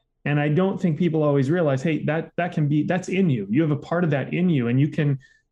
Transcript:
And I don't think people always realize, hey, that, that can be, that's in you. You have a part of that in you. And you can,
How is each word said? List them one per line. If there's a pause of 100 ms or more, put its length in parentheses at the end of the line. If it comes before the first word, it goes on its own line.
(260)
And
I
don't
think
people
always
realize,
hey,
that,
that
can
be,
that's
in
you.
You
have
a
part
of
that
in
you.
And
you
can, (320)